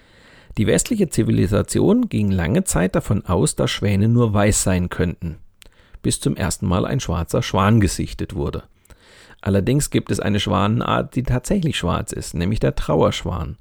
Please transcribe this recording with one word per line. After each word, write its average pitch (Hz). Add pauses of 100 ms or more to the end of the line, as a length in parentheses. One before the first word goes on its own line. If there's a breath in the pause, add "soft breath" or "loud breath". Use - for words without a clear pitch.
(580 soft breath)
Die 104
westliche 208
Zivilisation 110
ging 104
lange 95
Zeit 175
davon 117
aus, 95
dass 127
Schwäne 101
nur 117
weiß 104
sein 90
könnten, 87 (640 soft breath)
bis -
zum -
ersten -
Mal 92
ein 131
schwarzer -
Schwan 101
gesichtet -
wurde. 73 (800 soft breath)
Allerdings 107
gibt -
es 104
eine 104
Schwanenart, 107
die 123
tatsächlich 135
schwarz -
ist, -
nämlich 90
der 135
Trauerschwan. -